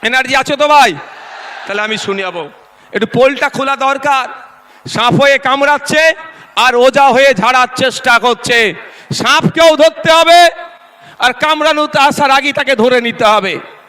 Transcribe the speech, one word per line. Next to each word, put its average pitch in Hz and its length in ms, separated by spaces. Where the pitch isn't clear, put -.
এনার্জি 254 340
আছে 269 200
তো 294 120
ভাই? 269 260
তাহলে 202 160
আমি 214 160
শুনিয়াবো। 185 520
একটু 202 140
পোলটা 269 420
খোলা 269 280
দরকার। 269 520
সাপ 240 320
হয়ে 277 180
কামড়াচ্ছে 285 760
আর 240 180
ওজা 262 340
হয়ে 262 260
ঝাড়ার 247 320
চেষ্টা 247 420
করছে। 233 560
সাপকেও 311 640
ধরতে 320 360
হবে 330 360
আর 247 140
কামড়ানোতে 302 680
আসার 277 320
আগেই 269 220
তাকে 269 240
ধরে 247 240
নিতে 233 240
হবে। 196 340